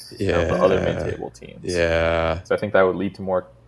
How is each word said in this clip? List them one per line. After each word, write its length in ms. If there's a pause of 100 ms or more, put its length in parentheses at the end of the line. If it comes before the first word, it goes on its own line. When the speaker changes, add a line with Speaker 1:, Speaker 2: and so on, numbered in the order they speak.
(180)
Speaker 1:
you 140
know, 140
the 100
other 200
Speaker 2:
Yeah. 180
Speaker 1:
mid-table 380
teams. 320
Speaker 2:
Yeah. 800
Speaker 1:
So 120
I 20
think 160
that 100
would 120
lead 200
to 60
more 260 (200)